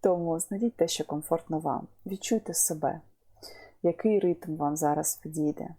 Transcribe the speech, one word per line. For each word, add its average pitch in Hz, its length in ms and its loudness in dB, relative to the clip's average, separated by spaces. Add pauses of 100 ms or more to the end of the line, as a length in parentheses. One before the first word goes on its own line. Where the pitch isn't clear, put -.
Тому 170 400 2
знайдіть 214 360 -2
те, 165 120 4
що - 160 -4
комфортно 156 540 -2
вам. 147 280 -4 (200)
Відчуйте 190 480 -2
себе, 156 460 0 (800)
який 202 360 4
ритм 170 380 0
вам 147 200 0
зараз 156 400 0
підійде 156 520 -2 (100)